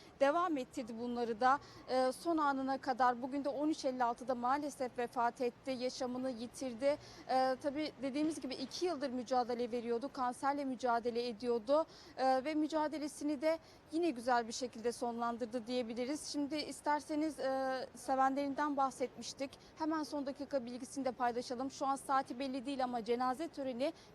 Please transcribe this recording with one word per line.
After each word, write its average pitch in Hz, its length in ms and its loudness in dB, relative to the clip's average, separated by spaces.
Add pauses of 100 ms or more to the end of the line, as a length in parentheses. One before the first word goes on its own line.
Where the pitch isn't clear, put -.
(200)
devam 311 380 4
ettirdi 247 420 -6
bunları 240 400 -2
da, 262 200 6 (300)
e, 254 220 4
son 330 260 0
anına 269 400 2
kadar. 247 440 2
Bugün 269 220 -2
de 285 60 0
on 277 200 0
üç 302 160 0
elli 254 180 0
altıda 240 320 0
maalesef 262 600 -2
vefat 240 440 0
etti, 247 300 -2
yaşamını 254 600 -2
yitirdi. 247 680 -2 (320)
E, 262 320 4
tabii 294 300 -2 (100)
dediğimiz 285 400 0
gibi 262 140 -4
iki - 300 -4
yıldır 294 240 0
mücadele 240 640 0
veriyordu, 233 420 -2
kanserle 277 520 0
mücadele 240 600 0
ediyordu, 240 580 2 (320)
e, 262 280 4
ve 311 100 0
mücadelesini 302 840 0
de 320 180 2 (320)
yine 339 180 2
güzel 240 380 2
bir 226 60 -8
şekilde 233 380 -4
sonlandırdı 233 760 -2
diyebiliriz. 247 640 -2
Şimdi 285 240 -2
isterseniz, 294 840 0
e, 262 180 0 (380)
sevenlerinden 269 840 2
bahsetmiştik. 262 720 -2 (260)
Hemen 311 260 0
son 285 220 -4
dakika 269 400 -4
bilgisini 247 400 -6
de 254 60 0
paylaşalım. 247 600 -2
Şu - 140 -4
an 269 100 2
saati 269 440 0
belli 262 260 -4
değil 269 180 -2
ama 240 220 -2
cenaze 254 420 0
töreni 269 460 -2 (220)